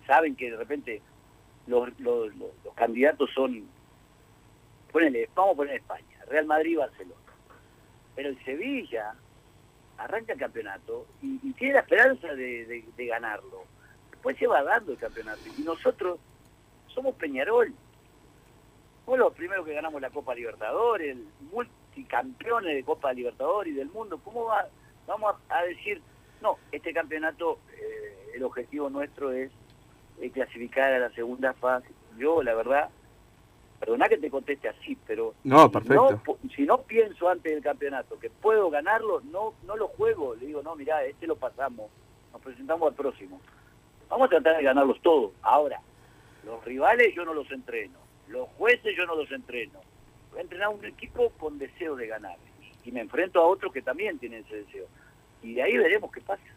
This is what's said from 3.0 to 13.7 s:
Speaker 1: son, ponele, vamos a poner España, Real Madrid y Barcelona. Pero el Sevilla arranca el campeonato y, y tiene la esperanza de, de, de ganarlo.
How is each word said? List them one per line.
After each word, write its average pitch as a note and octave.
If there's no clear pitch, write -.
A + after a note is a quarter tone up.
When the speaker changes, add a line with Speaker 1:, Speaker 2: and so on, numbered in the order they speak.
Speaker 1:
son, B2+
ponele, B2
vamos F#3+
a -
poner C#3+
España, -
Real D3+
Madrid D#3
y E3
Barcelona. G2+
Pero C#3
el C3+
Sevilla C3+
arranca A3
el C3+
campeonato A2+
y, C4+
y C4
tiene C4+
la C4
esperanza A#3
de, B2
de, A#2
de B2
ganarlo. G2+